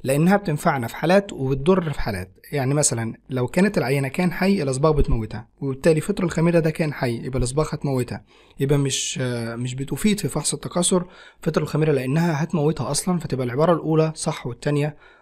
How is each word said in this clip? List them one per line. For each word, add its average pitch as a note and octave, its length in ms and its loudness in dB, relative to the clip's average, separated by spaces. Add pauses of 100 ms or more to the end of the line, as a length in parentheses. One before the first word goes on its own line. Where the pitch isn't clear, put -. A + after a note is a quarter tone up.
لأنها D#3 340 4
بتنفعنا D3+ 500 -2
في - 100 -10
حالات F#3+ 360 2
وبتضر C#3+ 600 0
في - 80 -4
حالات. F#2 320 -4 (200)
يعني C#3 220 0
مثلًا A#2+ 420 0 (140)
لو B2+ 160 -2
كانت F#3 320 2
العينة C3+ 300 0
كان F3 240 0
حي، F#3+ 300 0
الأصباغ C#3 300 2
بتموتها، A#2+ 560 0 (120)
وبالتالي C#3+ 400 2
فطر G3 240 -2
الخميرة E3+ 340 2
ده D#3+ 120 2
كان D#3 220 -2
حي، A#2+ 240 -2
يبقى B2+ 220 -6
الأصباغ B2+ 340 0
هتموتها، C3 520 -2 (360)
يبقى C#3+ 180 4
مش، - 440 -2
آه، A#2 340 -4
مش B2 180 -6
بتفيد C#3+ 460 0
في C#3+ 80 -2
فحص D3+ 260 -2
التكاثر F3+ 520 0 (340)
فطر E3 220 0
الخميرة، D#3 300 2
لأنها D#3+ 500 0
هتموتها D3+ 480 0
أصلًا، F3 280 -2
فتبقى B2+ 280 -4
العبارة D3 260 2
الأولى D#3 420 2
صح - 320 -6
والتانية D3 500 -2 (260)